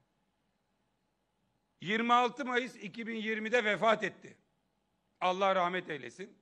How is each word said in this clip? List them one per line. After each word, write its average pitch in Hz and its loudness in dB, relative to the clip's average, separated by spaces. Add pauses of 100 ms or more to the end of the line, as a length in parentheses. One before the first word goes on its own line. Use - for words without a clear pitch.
(1800)
Yirmi 226 0
altı 247 2
Mayıs 247 -2
iki 214 -10
bin 226 -6
yirmide 220 -2
vefat 214 2
etti. - -8 (840)
Allah 185 2
rahmet 175 0
eylesin. 147 -12